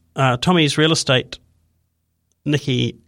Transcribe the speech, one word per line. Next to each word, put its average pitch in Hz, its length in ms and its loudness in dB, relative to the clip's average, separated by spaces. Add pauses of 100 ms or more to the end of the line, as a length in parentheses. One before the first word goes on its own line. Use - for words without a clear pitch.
(140)
uh, 131 220 0
Tommy's 160 400 0
Real 156 160 2
Estate, - 460 -2 (1080)
Nikki 127 600 -2